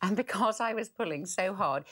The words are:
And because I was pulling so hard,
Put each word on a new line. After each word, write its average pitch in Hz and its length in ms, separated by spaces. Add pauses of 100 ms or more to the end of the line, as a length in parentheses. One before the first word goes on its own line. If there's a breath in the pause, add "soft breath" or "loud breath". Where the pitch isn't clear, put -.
And 196 160
because 214 420
I 226 140
was 226 160
pulling 170 380
so 190 260
hard, 143 380